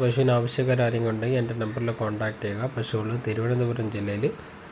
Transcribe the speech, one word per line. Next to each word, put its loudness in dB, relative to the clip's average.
പശുവിന് 4
ആവശ്യക്കാർ 2
ആരെങ്കിലും 2
ഉണ്ടെങ്കിൽ 0
എൻ്റെ -2
നമ്പറിൽ -2
കോൺടാക്ട് -2
ചെയ്യുക. -2
പശുവുള്ളത് -2
തിരുവനന്തപുരം 0
ജില്ലയിൽ -2